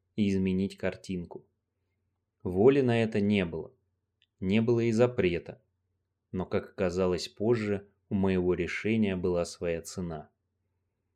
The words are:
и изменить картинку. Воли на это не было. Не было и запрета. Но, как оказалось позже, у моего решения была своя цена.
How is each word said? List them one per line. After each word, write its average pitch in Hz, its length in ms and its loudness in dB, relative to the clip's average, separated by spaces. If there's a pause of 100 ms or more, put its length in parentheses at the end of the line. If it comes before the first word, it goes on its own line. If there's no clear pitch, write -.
(160)
и 104 120 2
изменить 95 480 0
картинку. - 720 -8 (960)
Воли 110 380 6
на 117 220 2
это 110 180 0
не 101 240 2
было. 80 280 -8 (680)
Не 98 200 2
было 117 200 2
и 117 120 0
запрета. 110 720 0 (680)
Но, 92 140 -4
как - 240 -4
оказалось 90 580 -2
позже, 104 580 -2 (220)
у 107 60 -4
моего 92 400 2
решения 101 600 -2
была 90 300 -2
своя 85 380 -6
цена. 85 480 -10 (840)